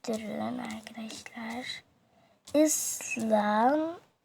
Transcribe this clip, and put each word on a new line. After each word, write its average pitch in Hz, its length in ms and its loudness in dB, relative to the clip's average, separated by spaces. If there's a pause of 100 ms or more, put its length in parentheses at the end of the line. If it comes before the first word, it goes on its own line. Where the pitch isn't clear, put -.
durun 220 500 -4
arkadaşlar. 226 1300 -10 (720)
Island, 240 1400 4 (360)